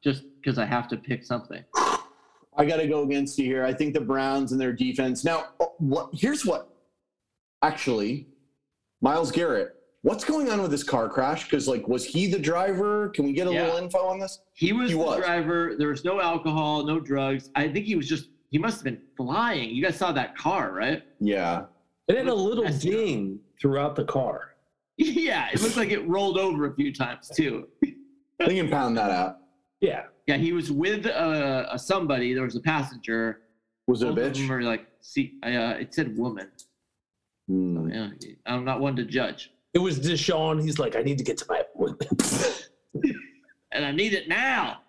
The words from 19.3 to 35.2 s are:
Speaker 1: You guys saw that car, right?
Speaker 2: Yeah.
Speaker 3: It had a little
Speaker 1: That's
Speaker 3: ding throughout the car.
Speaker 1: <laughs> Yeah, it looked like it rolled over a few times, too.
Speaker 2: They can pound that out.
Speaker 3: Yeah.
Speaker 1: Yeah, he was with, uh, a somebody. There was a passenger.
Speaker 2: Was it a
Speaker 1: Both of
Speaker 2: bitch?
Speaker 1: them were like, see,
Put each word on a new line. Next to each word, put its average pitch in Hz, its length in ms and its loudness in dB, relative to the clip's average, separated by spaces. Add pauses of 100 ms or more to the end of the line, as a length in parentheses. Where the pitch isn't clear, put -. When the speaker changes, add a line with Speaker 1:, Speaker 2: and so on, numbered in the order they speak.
Speaker 1:
You 131 80 0
guys 175 140 2
saw 180 160 0
that 131 240 -2
car, 151 360 0
right? 120 300 0 (180)
Speaker 2:
Yeah. 90 460 0 (420)
Speaker 3:
It 196 80 6
had 262 120 0
a 247 60 2
little 214 300 2
Speaker 1:
That's 147 160 0
Speaker 3:
ding 147 600 0 (200)
throughout 143 340 2
the 147 100 -2
car. - 460 -2
Speaker 1:
<laughs> - 60 -20 (460)
Yeah, 254 480 0
it - 120 0
looked 226 160 2
like 214 140 2
it 202 140 -2
rolled 190 320 2
over 170 280 0
a 135 80 -4
few 139 180 0
times, 120 420 -6
too. 127 340 0 (680)
Speaker 2:
They 254 160 4
can 175 140 2
pound 123 300 2
that 104 120 2
out. 92 280 0 (420)
Speaker 3:
Yeah. 151 240 0 (220)
Speaker 1:
Yeah, 143 100 2
he 165 160 2
was 160 180 -2
with, 185 360 0
uh, 151 640 0
a - 80 -6
somebody. 139 560 0
There 131 100 0
was 117 100 -4
a 123 60 -4
passenger. 123 800 -2 (460)
Speaker 2:
Was 120 160 4
it 123 60 2
a 113 40 2
Speaker 1:
Both 107 140 2
of 143 60 -2
Speaker 2:
bitch? 135 40 -4
Speaker 1:
them 135 120 0
were 127 140 0
like, 117 240 -2 (140)
see, - 420 -4